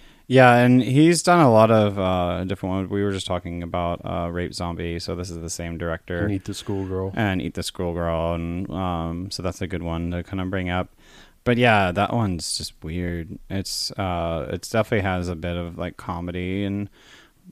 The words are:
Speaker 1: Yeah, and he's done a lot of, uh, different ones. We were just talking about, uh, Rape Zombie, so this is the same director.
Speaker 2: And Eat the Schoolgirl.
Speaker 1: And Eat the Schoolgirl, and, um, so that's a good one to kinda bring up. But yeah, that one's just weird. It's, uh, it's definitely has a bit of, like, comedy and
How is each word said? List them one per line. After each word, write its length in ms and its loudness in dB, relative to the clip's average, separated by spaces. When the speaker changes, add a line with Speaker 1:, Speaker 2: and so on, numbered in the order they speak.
Speaker 1:
Yeah, 280 10
and 260 6
he's 400 4
done 160 6
a 100 8
lot 220 8
of, 260 4
uh, 460 0
different 320 -4
ones. 140 -4
We 120 -2
were 120 -2
just 140 -6
talking 360 -6
about, 400 -2
uh, 260 -4
Rape 240 -4
Zombie, 460 -6
so 160 -8
this 140 -8
is 100 -10
the 100 -10
same 280 -8
director. 480 -6
Speaker 2:
And 80 0
Eat 100 -4
the 100 -8
Schoolgirl. 640 -6
Speaker 1:
And 260 0
Eat 120 -6
the 100 -6
Schoolgirl, 680 -2
and, 360 -4
um, 640 -4
so 100 -8
that's 200 -6
a 60 -6
good 160 -6
one 280 -4
to 120 -4
kinda 220 -6
bring 240 -2
up. 200 -2
But 120 2
yeah, 360 4
that 200 0
one's 440 -2
just 160 -10
weird. 560 -6
It's, 440 -6
uh, 580 -2
it's 180 -8
definitely 340 0
has 260 -2
a 80 -4
bit 180 -4
of, 220 -8
like, 180 -8
comedy 680 -6
and 240 -4